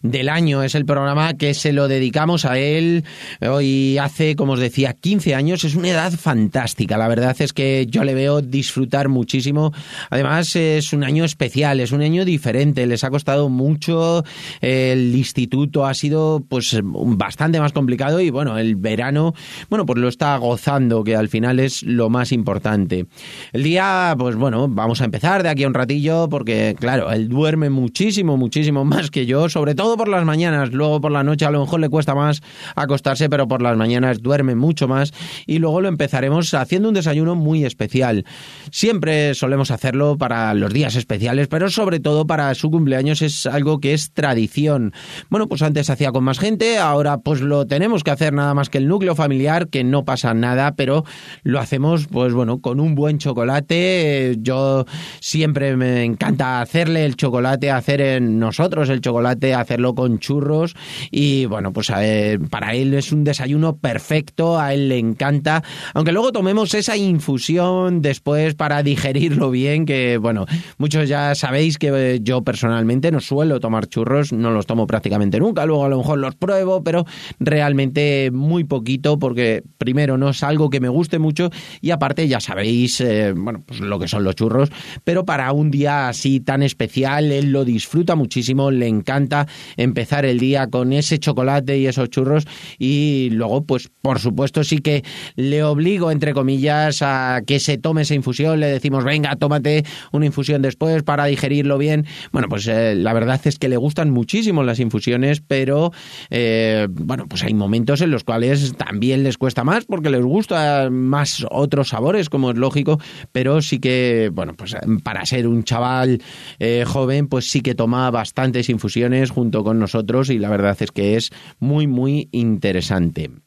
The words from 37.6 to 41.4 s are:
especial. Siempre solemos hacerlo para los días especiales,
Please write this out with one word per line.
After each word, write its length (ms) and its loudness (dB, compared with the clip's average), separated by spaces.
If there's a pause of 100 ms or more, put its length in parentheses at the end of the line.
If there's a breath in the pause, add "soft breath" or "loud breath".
especial. 600 0 (440 loud breath)
Siempre 640 0
solemos 380 0
hacerlo 440 0
para 380 0
los 180 2
días 240 0
especiales, 520 0